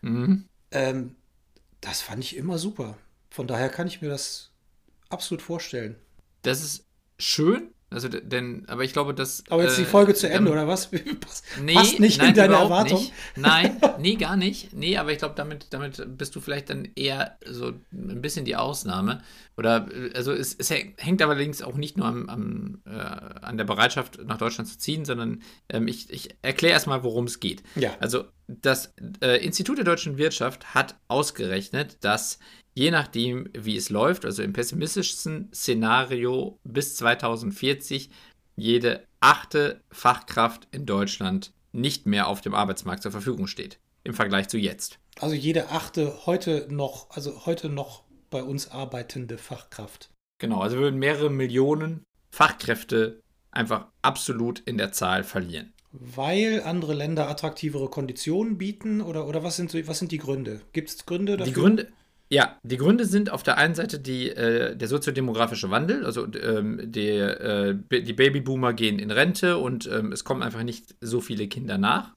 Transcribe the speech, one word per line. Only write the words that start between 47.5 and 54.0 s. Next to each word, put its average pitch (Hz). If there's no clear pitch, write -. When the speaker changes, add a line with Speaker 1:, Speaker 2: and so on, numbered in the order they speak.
Speaker 2:
noch 139
bei 135
uns 139
arbeitende 123
Fachkraft. -
Speaker 1:
Genau, 110
also 110
würden 135
mehrere 147
Millionen 143
Fachkräfte 113
einfach 107